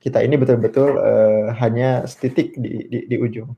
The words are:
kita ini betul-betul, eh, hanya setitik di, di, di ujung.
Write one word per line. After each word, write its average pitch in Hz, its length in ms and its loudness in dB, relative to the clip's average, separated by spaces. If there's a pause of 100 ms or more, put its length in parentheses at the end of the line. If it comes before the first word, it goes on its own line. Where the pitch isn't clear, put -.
kita 113 240 0
ini 135 160 2
betul-betul, 131 560 2
eh, 107 640 2
hanya 123 480 0
setitik - 480 -4
di, 113 320 -8
di, 120 160 -6
di 120 160 -4
ujung. 117 380 -6